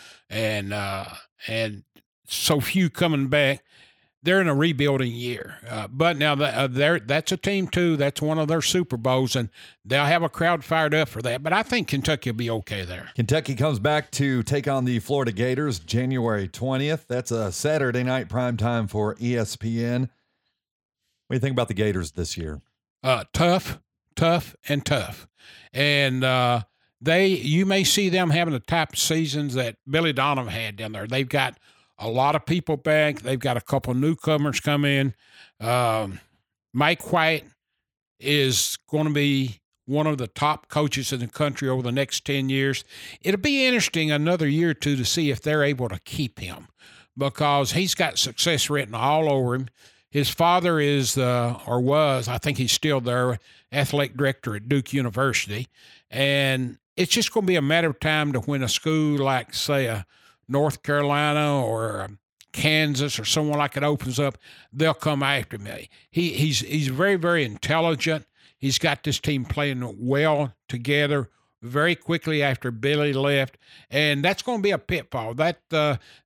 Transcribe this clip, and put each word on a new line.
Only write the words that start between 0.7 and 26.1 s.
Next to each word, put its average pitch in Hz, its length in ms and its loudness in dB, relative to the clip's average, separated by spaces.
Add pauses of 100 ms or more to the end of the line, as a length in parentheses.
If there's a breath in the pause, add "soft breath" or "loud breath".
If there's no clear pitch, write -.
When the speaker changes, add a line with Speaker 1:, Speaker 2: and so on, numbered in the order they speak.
Speaker 1:
uh, 98 320 -6 (420)
and 110 380 -6 (420)
so - 340 0
few 180 280 2
coming 147 400 0
back. 139 340 2 (580 soft breath)
They're 185 200 4
in 180 80 2
a 147 60 2
rebuilding 139 580 2
year. 120 540 -8
Uh, 110 200 -8
but 147 320 0
now 147 160 2
that, 139 200 0
uh, 131 120 0
they're, 143 320 2
that's 135 320 -2
a 190 60 -2
team, 196 320 0
too. 170 280 2
That's 139 240 0
one 151 160 0
of 156 120 0
their 165 120 0
Super 175 360 0
Bowls, 131 400 2
and 117 120 -2 (360 loud breath)
they'll 135 220 2
have 165 180 2
a 160 40 0
crowd 165 360 0
fired 160 280 2
up 156 160 2
for 110 140 -8
that. 123 220 -2
But 160 80 0
I 202 100 2
think 233 240 -2
Kentucky 139 460 -2
will 107 40 -6
be 117 140 -4
okay 104 340 -4
there. 90 300 -12
Speaker 2:
Kentucky 135 400 0
comes 135 240 0
back 151 340 0
to 135 300 0
take 139 240 -2
on 135 180 0
the 123 140 2
Florida 131 320 0
Gators 127 480 0
January 117 720 0
twentieth. 139 580 -4
That's 123 240 -4
a 110 220 -2
Saturday 135 500 0
night 127 260 -2
prime 123 280 -2
time 113 320 0
for 107 340 -2
E 120 140 0
S 110 180 -2
P 117 300 -4
N. 120 160 0 (1300)
What - 60 -4
do - 20 0
you 123 40 -2
think 135 120 0
about 123 160 0
the 110 60 -2
Gators 92 360 0
this - 260 -6
year? 78 240 -8 (440)
Speaker 1:
Uh, 127 180 2 (100)
tough, 175 460 0 (380)
tough, 165 400 0 (120)
and 143 160 0
tough. - 440 -4 (440 loud breath)
And, 139 520 2